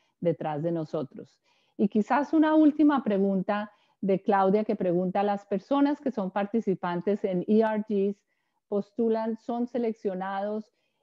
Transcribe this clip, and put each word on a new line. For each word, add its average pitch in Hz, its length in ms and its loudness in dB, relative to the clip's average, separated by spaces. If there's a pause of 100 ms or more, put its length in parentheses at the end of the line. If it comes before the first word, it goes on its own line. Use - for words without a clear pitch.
(200)
detrás 156 440 -4
de 170 80 -2
nosotros. - 640 -8 (380)
Y 214 100 2
quizás 233 460 0
una 311 240 4
última 294 480 4
pregunta 196 640 0 (300)
de 190 200 0
Claudia 196 440 2
que 220 100 -2
pregunta, 180 480 0
¿las 202 220 -2
personas 277 560 0
que 262 100 -4
son 190 220 -4
participantes 202 920 -2
en 185 240 -2
E 214 140 4
R 220 280 0
Gs 202 280 0 (500)
postulan, 220 720 -2
son 240 320 -6
seleccionados? 202 1040 -6 (300)